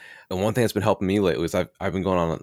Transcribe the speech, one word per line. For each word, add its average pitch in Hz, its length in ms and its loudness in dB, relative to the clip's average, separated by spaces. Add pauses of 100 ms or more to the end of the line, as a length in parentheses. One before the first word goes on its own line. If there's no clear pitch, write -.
(300)
And 92 120 -4
one 107 120 0
thing 123 100 2
that's 110 100 0
been 101 100 -2
helping 101 240 2
me 101 120 2
lately 85 260 0
is 82 100 -4
I've, 92 140 -2 (100)
I've 92 140 -4
been 92 100 -2
going 92 160 0
on, 82 240 -2